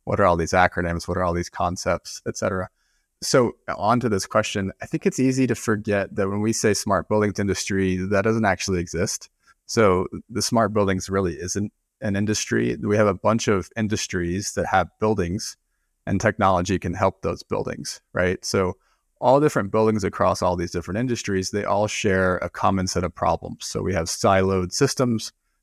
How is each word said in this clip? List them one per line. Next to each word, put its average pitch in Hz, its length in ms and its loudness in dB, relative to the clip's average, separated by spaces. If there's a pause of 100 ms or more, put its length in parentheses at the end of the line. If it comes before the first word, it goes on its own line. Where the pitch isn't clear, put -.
what 95 160 0
are 101 60 6
all 87 100 4
these 82 160 -2
acronyms, 90 560 2
what 90 80 -2
are 92 60 -2
all 90 100 0
these 87 160 -4
concepts, - 760 -4
et - 100 -6
cetera. 95 320 -4 (540)
So 123 300 2 (240)
on 110 240 2
to 120 100 0
this 95 160 0
question, 104 460 0 (100)
I - 40 -12
think - 200 -4
it's - 120 -2
easy 131 280 2
to 117 80 0
forget 104 600 -2
that 98 120 0
when 101 140 -2
we 110 100 2
say 110 220 2
smart 95 340 0
buildings 104 300 2
industry, 95 580 0
that 95 280 0
doesn't 110 200 2
actually 92 360 0
exist. - 500 -4 (340)
So 95 420 2 (220)
the 113 140 -4
smart 110 320 2
buildings 98 340 2
really 95 260 0
isn't 95 380 -6 (300)
an 104 120 -2
industry. 113 640 0
We 110 220 0
have 110 80 6
a 101 80 4
bunch 107 340 0
of 98 260 0
industries 98 760 -2
that 90 140 -2
have 90 220 2 (120)
buildings 101 560 -2 (500)
and 98 140 0
technology 95 580 2
can 90 140 -4
help 95 300 0
those - 200 -4
buildings, - 600 -6 (100)
right? 92 320 0
So 92 300 0 (460)
all 135 200 4
different 127 320 0
buildings 110 320 2
across 92 380 0
all 90 140 2
these 87 140 -4
different 95 280 -4
industries, 107 520 -2
they 104 140 -2
all 101 220 0
share 95 520 2
a 87 100 -4
common 95 380 0
set 90 180 -2
of 85 100 -6
problems. - 520 -4
So 107 160 -6
we 92 120 -2
have 82 120 -2
siloed 95 640 2
systems, 123 600 0 (300)